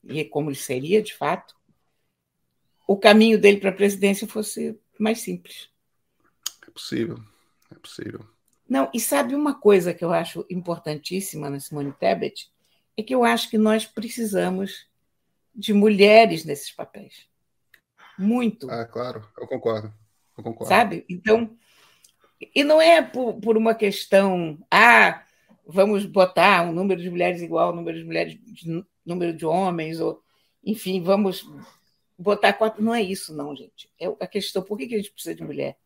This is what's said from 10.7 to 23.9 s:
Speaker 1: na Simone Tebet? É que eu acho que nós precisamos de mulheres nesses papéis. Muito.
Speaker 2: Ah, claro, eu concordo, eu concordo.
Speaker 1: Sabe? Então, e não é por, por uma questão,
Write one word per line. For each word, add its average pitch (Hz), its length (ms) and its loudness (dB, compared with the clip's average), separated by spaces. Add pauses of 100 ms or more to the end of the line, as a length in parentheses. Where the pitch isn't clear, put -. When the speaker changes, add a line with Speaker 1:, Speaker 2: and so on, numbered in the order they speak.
Speaker 1:
na 139 120 -8
Simone 143 320 -10
Tebet? - 580 -4 (460)
É 220 60 -8
que 254 120 -6
eu 247 100 2
acho 233 240 0
que 226 80 -4
nós 220 300 2
precisamos 196 1000 -6 (680)
de 214 180 -4
mulheres 202 720 6
nesses 147 280 -10
papéis. - 560 -18 (880)
Muito. 214 520 -2
Speaker 2:
Ah, 117 140 -6
claro, 117 420 -10 (120)
eu 123 80 -12
concordo, 110 460 -4 (440)
eu 113 60 -18
concordo. 117 260 -10
Speaker 1:
Sabe? 202 400 2
Então, 220 480 0 (1000)
e 277 100 2
não 311 180 4
é 330 180 8
por, 240 340 -6
por 220 220 0
uma 226 180 2
questão, 190 840 0 (120)